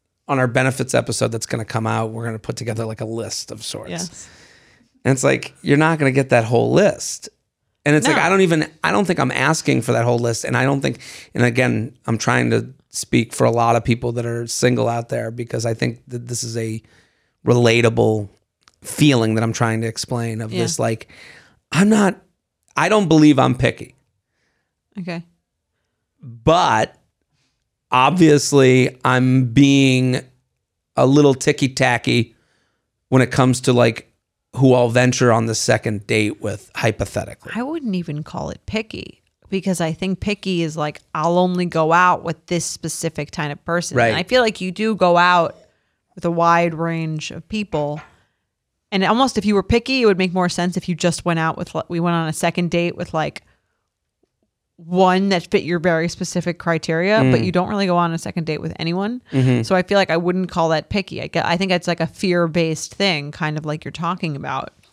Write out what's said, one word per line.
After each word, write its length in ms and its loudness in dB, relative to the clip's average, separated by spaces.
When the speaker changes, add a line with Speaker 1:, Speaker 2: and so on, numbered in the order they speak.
Speaker 1:
on 100 0
our 80 2
benefits 460 -2
episode 400 -2
that's 120 -8
gonna 200 -6
come 200 -6
out, 260 -2
we're 140 -10
gonna 140 -8
put 160 -10
together, 300 -6
like, 160 -10
a 40 -6
list 460 -8
of 120 -14
sorts. 280 -12
Speaker 2:
Yes. 380 -12
Speaker 1:
And 80 2
it's 120 0
like, 380 0
you're 160 2
not 220 2
gonna 120 2
get 180 0
that 160 4
whole 260 2
list. 560 0
And 120 2
it's 120 2
like, 100 2
Speaker 2:
No. 40 2
Speaker 1:
I 80 2
don't 120 4
even, 280 2
I 80 0
don't 140 2
think 140 -2
I'm 120 0
asking 500 0
for 120 -4
that 120 0
whole 140 2
list. 260 -4
And 100 -2
I 80 2
don't 180 0
think, 180 -4
and 100 0
again, 640 0
I'm 140 -2
trying 320 0
to 180 -2
speak 440 -2
for 120 0
a 60 4
lot 240 2
of 80 0
people 300 -2
that 120 -6
are 200 -8
single 420 -2
out 220 -6
there 220 -6
because 340 -8
I 80 -2
think 340 -6
that 200 -12
this 160 -8
is 120 -10
a 240 -6
relatable 840 2
feeling 500 2
that 100 0
I'm 100 -2
trying 280 -2
to 60 -4
explain 540 -6
of 120 -10
Speaker 2:
Yeah. 80 -4
Speaker 1:
this, 160 -2
like, 340 -4
I'm 180 4
not, 320 2
I 100 2
don't 200 2
believe 320 8
I'm 160 2
picky. 400 -4
Speaker 2:
Okay. 240 -10
Speaker 1:
But 720 0
obviously 1120 4
I'm 500 4
being 680 4
a 120 4
little 260 6
ticky-tacky 1000 0
when 140 4
it 80 -2
comes 300 2
to, 120 2
like, 340 0
who 180 6
I'll 160 4
venture 420 2
on 140 2
the 100 -4
second 520 -2
date 340 -2
with, 340 -8
hypothetically. 800 -6
Speaker 2:
I 80 -6
wouldn't 320 -6
even 280 -6
call 260 -10
it 160 -14
picky 560 -10
because 300 -2
I 140 -2
think 260 -4
picky 420 -4
is 140 -4
like, 240 -6
"I'll 220 0
only 280 0
go 280 0
out 320 4
with 220 -8
this 180 -2
specific 680 -8
kind 220 -6
of 100 -14
person." 320 -4
Speaker 1:
Right. 120 4
Speaker 2:
And 100 0
I 60 -4
feel 180 2
like 180 0
you 120 -6
do 240 -2
go 200 4
out 400 4
with 100 -12
a 60 0
wide 420 2
range 580 -6
of 160 -16
people. 540 -6
And 140 0
almost 320 0
if 80 -4
you 100 2
were 80 2
picky, 380 0
it 40 2
would 120 4
make 160 -2
more 160 0
sense 260 -4
if 140 -6
you 60 -2
just 280 -2
went 160 -2
out 180 -2
with, 160 -10
we 140 -6
went 140 0
on 120 -2
a 60 -6
second 380 -2
date 260 -2
with, 160 -10
like, 300 -6
one 540 2
that 220 -2
fit 120 2
your 160 -2
very 300 0
specific 480 -6
criteria, 600 0
but 100 4
Speaker 1:
Mm. 40 -2
Speaker 2:
you 60 -2
don't 180 0
really 160 -2
go 120 0
on 160 0
a 40 -6
second 280 -6
date 160 -6
with 180 -8
anyone. 420 -4
Speaker 1:
Mm-hmm. 300 2
Speaker 2:
So 140 0
I 80 2
feel 140 0
like 120 2
I 80 0
wouldn't 320 -2
call 200 0
that 200 -2
picky. 320 -6
I 60 -10
get, 180 -2
I 100 0
think 160 -2
it's, 160 -2
like, 120 -4
a 80 -2
fear-based 880 -2
thing, 360 -2
kind 280 -6
of 60 -12
like 200 -8
you're 60 -10
talking 440 -6
about. 360 -8